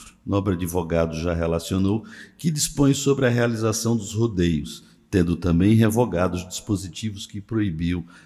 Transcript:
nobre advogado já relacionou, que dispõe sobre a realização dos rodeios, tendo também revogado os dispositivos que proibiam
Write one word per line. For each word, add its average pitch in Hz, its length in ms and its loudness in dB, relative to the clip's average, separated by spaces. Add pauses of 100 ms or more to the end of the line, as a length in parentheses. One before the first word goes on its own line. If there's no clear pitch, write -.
(260)
nobre 98 300 0
advogado 82 600 -2
já 85 180 -2
relacionou, 95 720 0 (320)
que 165 120 -2
dispõe 143 440 2
sobre 139 320 0
a 120 40 4
realização 117 680 0
dos 101 160 -6
rodeios, 87 720 0 (240)
tendo 87 260 2
também 90 400 4
revogado 104 640 2
os 87 100 -8
dispositivos 98 800 -6
que 104 140 -12
proibiam 87 640 -2 (200)